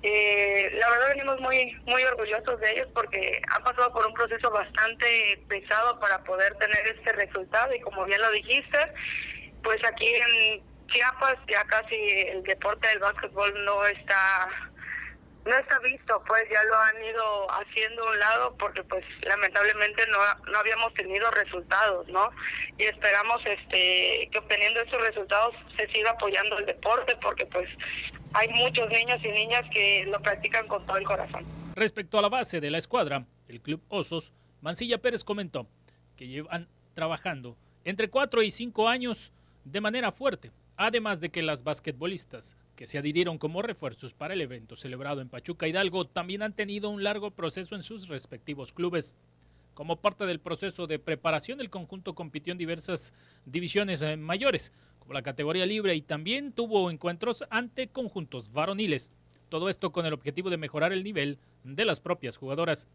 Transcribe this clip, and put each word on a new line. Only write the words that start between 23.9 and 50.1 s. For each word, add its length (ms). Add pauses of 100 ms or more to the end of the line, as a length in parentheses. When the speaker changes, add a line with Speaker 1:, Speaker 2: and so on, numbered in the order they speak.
Speaker 1:
que 80
obteniendo 420
esos 180
resultados 560 (220)
se 160
siga 180
apoyando 460
el 80
deporte 560
porque 240
pues 240 (640)
hay 160
muchos 400
niños 340
y 60
niñas 420
que 360
lo 120
practican 480
con 200
todo 100
el 80
corazón. 400 (300)
Speaker 2:
Respecto 420
a 40
la 80
base 300
de 120
la 80
escuadra, 460 (220)
el 140
Club 280
Osos, 440 (280)
Mancilla 360
Pérez 260
comentó 440 (500)
que 100
llevan 400 (280)
trabajando 600 (300)
entre 240
cuatro 320
y 80
cinco 400
años 420 (340)
de 160
manera 300
fuerte, 400 (260)
además 440
de 80
que 140
las 200
basquetbolistas 920 (180)
que 120
se 100
adhirieron 400
como 240
refuerzos 540
para 180
el 80
evento 340
celebrado 460
en 80
Pachuca 380
Hidalgo 400
también 340
han 120
tenido 360
un 140
largo 280
proceso 440
en 80
sus 240
respectivos 640
clubes. 420 (600)
Como 260
parte 240